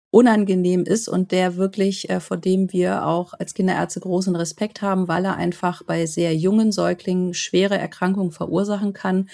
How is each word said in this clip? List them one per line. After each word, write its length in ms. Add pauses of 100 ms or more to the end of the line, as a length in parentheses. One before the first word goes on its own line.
(120)
unangenehm 760
ist 220
und 240
der 240
wirklich, 540
äh, 100
vor 180
dem 360
wir 320
auch 300
als 180
Kinderärzte 460
großen 360
Respekt 460
haben, 260
weil 160
er 140
einfach 460
bei 240
sehr 280
jungen 360
Säuglingen 640
schwere 420
Erkrankungen 540
verursachen 640
kann. 400